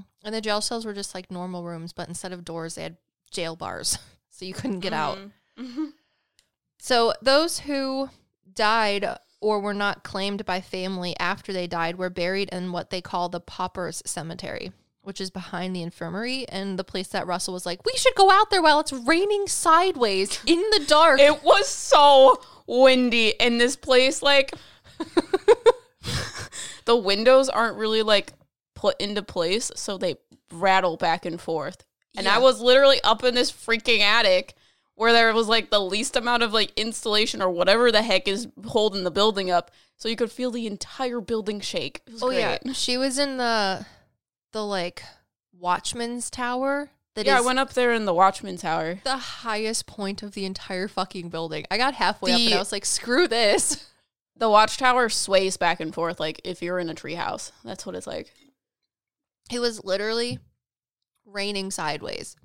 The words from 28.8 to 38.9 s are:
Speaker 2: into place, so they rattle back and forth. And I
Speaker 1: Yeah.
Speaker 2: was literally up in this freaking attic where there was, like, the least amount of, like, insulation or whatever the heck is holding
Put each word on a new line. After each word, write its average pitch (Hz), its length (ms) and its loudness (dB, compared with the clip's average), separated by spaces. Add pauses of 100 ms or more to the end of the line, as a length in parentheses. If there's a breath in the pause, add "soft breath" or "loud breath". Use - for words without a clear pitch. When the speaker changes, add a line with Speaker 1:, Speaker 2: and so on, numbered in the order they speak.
Speaker 2:
into 202 220 -6
place, 190 540 -4
so 196 220 -8
they 180 180 -4 (360)
rattle 185 460 2
back 165 280 -2
and 170 140 -8
forth. 160 460 -8 (320)
And 196 100 -4
I 196 80 4
Speaker 1:
Yeah. 233 40 4
Speaker 2:
was 254 200 6
literally 269 440 6
up 220 200 2
in 247 120 2
this 247 160 0
freaking 226 500 0
attic 208 540 2 (400)
where 226 180 4
there 226 200 6
was, 220 140 0
like, 220 240 0
the 208 80 4
least 202 360 -2
amount 240 280 0
of, 214 100 0
like, 214 260 0
insulation 220 600 -2
or 185 80 2
whatever 196 420 4
the 214 100 4
heck 196 260 0
is 202 200 -4 (200)
holding 208 360 0